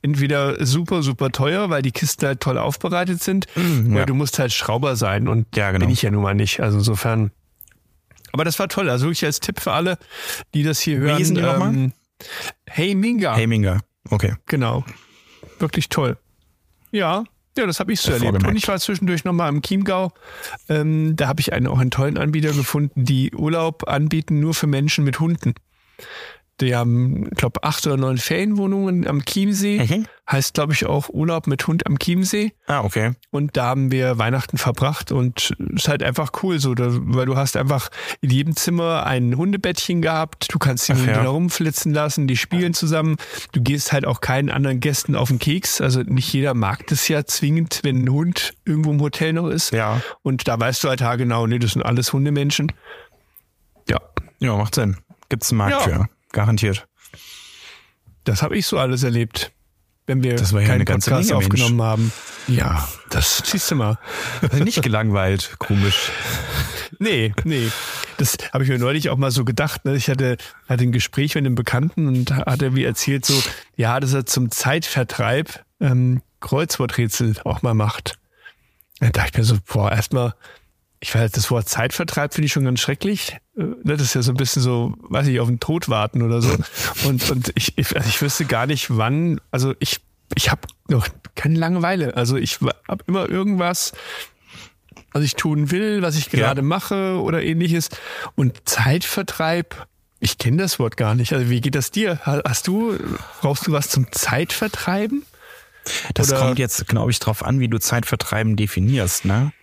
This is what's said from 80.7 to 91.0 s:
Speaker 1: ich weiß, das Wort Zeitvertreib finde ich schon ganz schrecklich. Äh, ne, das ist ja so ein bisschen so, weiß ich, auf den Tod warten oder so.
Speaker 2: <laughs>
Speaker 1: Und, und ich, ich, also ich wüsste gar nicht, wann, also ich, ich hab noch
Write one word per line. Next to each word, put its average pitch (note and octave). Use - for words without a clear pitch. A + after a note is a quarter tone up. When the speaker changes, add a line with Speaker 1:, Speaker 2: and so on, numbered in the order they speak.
Speaker 1:
ich -
weiß, A2+
das -
Wort A#2
Zeitvertreib D3
finde D3+
ich -
schon C3+
ganz B2+
schrecklich. -
Äh, F#3+
ne, A3
das D3
ist B2
ja B2+
so B2
ein B2
bisschen C3+
so, A#2+
weiß C#3+
ich, B2
auf A#2+
den A#2+
Tod E3
warten A2
oder A#2
so. A#2
Speaker 2:
<laughs> -
Speaker 1:
Und, C3
und B2
ich, -
ich, -
also A2+
ich -
wüsste C#3+
gar B2
nicht, C#3
wann, C#3+
also C3+
ich, -
ich -
hab -
noch A#2+